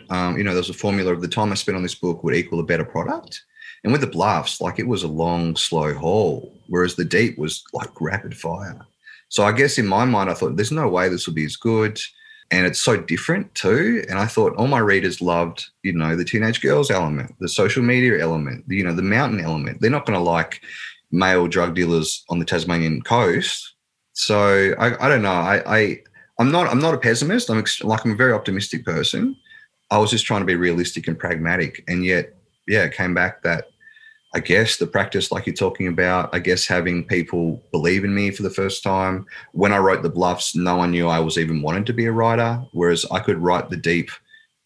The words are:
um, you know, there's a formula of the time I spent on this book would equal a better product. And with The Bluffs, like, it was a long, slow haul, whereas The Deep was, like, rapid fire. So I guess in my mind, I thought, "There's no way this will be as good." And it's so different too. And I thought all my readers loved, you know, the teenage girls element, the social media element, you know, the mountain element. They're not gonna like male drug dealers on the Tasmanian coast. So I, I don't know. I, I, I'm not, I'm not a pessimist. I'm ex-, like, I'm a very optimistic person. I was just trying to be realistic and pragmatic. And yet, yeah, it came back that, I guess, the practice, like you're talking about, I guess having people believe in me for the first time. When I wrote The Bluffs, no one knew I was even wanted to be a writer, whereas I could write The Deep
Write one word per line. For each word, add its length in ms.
um, 260
you 60
know, 100
there's 160
a 40
formula 400
of 80
the 60
time 240
I 40
spent 220
on 60
this 120
book 280
would 120
equal 240
a 40
better 220
product. 560
And 80
with 100
The 60
Bluffs, 540
like, 180
it 80
was 160
a 40
long, 480
slow 380
haul, 580
whereas 280
The 100
Deep 320
was, 340
like, 180
rapid 340
fire. 440
So 140
I 80
guess 260
in 80
my 200
mind, 260
I 20
thought, 220
"There's 160
no 180
way 180
this 200
will 80
be 100
as 100
good." 440
And 140
it's 160
so 160
different 580
too. 520
And 120
I 80
thought 280
all 120
my 120
readers 420
loved, 460
you 100
know, 220
the 100
teenage 360
girls 300
element, 480
the 100
social 340
media 360
element, 480
you 160
know, 100
the 80
mountain 380
element. 420
They're 100
not 140
gonna 160
like 400
male 360
drug 280
dealers 540
on 100
the 60
Tasmanian 560
coast. 720
So 640
I, 260
I 40
don't 140
know. 80
I, 300
I, 240
I'm 120
not, 180
I'm 100
not 140
a 40
pessimist. 520
I'm 100
ex-, 240
like, 220
I'm 60
a 40
very 180
optimistic 520
person. 500
I 60
was 140
just 140
trying 160
to 40
be 100
realistic 520
and 100
pragmatic. 720
And 180
yet, 280
yeah, 160
it 100
came 200
back 300
that, 260
I 60
guess, 380
the 100
practice, 440
like 140
you're 100
talking 320
about, 460
I 60
guess 260
having 400
people 560
believe 320
in 100
me 180
for 120
the 60
first 340
time. 420
When 180
I 60
wrote 240
The 80
Bluffs, 460
no 220
one 140
knew 160
I 120
was 180
even 240
wanted 240
to 80
be 120
a 60
writer, 500
whereas 380
I 80
could 180
write 320
The 80
Deep 320